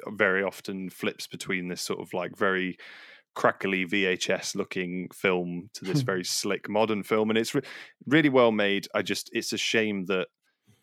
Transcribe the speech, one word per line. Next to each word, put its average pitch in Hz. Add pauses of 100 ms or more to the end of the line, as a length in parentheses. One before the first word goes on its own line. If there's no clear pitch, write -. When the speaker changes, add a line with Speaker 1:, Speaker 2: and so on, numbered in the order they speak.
Speaker 1:
very 98
often 95
flips -
between 92
this 90
sort 92
of, -
like, 87
very 92 (560)
crackly 95
V 95
H 92
S -
looking 90
film 90
to -
this 147
Speaker 2:
<laughs> -
Speaker 1:
very 95
slick -
modern 107
film, 110
and 110
it's 113
re-, 131 (440)
really 156
well 123
made. 101
I 107
just, 95
it's 113
a 104
shame 104
that 92 (540)